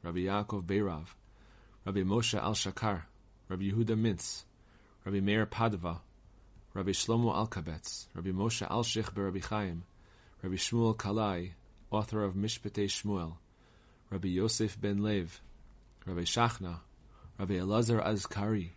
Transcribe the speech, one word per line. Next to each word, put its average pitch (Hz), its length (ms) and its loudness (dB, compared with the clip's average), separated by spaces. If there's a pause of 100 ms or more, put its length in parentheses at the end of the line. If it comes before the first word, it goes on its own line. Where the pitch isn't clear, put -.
Rabbi 87 160 -2
Yaakov 101 440 0
Beirav, 92 420 0 (800)
Rabbi 98 160 2
Moshe 104 360 2
Al 107 160 0
Shakar, 98 500 -2 (440)
Rabbi 95 240 -2
Yehuda 110 260 2
Mintz, 110 460 0 (640)
Rabbi 98 160 0
Meir 104 240 4
Padva, 95 560 -2 (720)
Rabbi 98 180 0
Shlomo 117 420 2
Alkabetz, 85 800 -4
Rabbi 90 180 -4
Moshe 104 360 0
Alshich 113 480 0
bar 101 100 0
Rabbi 95 140 -2
Chaim, 92 440 -4 (580)
Rabbi 95 140 -4
Shmuel 113 420 2
Kalai, 98 540 -2 (380)
author 107 360 0
of 95 80 0
Mishpatei 101 540 -2
Shmuel, 90 500 -2 (720)
Rabbi 98 180 -2
Yosef 101 520 2
ben 101 220 0
Lev, 101 380 0 (680)
Rabbi 87 180 -2
Shachna, 92 580 0 (580)
Rabbi 98 140 0
Elazar 107 520 4
Azkari 101 720 0